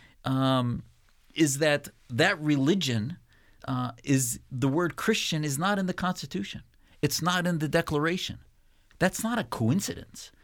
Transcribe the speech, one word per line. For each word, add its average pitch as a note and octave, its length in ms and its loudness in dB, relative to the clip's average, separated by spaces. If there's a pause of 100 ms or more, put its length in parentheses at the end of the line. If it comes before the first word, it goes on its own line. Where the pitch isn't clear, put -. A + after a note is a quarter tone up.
(240)
um, C3 600 2 (500)
is C#3 240 2
that D3 300 2 (220)
that D#3+ 300 2
religion, C#3+ 760 2 (500)
uh, B2+ 260 -2 (120)
is, C3 340 0 (140)
the C3+ 160 0
word D#3 260 0
Christian - 480 -2
is C#3+ 160 -2
not G3 200 0
in F#3+ 80 -2
the F3+ 80 -2
Constitution. - 680 -6 (400)
It's - 200 0
not F3+ 240 2
in F3 120 2
the D3+ 80 0
Declaration. E3 720 0 (640)
That's F#3 240 0
not A#3 140 -2
a G3+ 60 -2
coincidence. - 840 -2 (140)